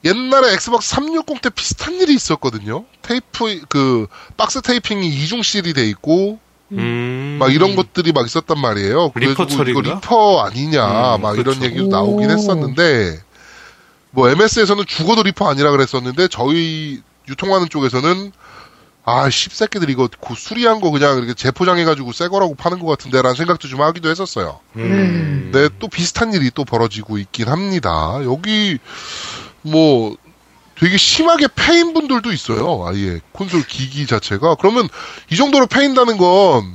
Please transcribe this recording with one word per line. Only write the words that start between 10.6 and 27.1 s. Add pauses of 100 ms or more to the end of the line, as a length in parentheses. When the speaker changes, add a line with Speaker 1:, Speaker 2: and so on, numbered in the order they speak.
Speaker 2:
음,
Speaker 1:
막
Speaker 2:
그쵸.
Speaker 1:
이런
얘기도
나오긴
Speaker 3:
오.
Speaker 1:
했었는데 (920)
뭐
엠에스에서는
죽어도
리퍼
아니라
그랬었는데
저희 (280)
유통하는
쪽에서는 (720)
"아,
씹새끼들
이거 (120)
그
수리한
거
그냥
이렇게
재포장해가지고
새
거라고
파는
것
같은데"라는
생각도
좀
하기도
했었어요. (160)
Speaker 2:
음.
Speaker 3:
네.
Speaker 1:
네, (100)
또
비슷한
일이
또
벌어지고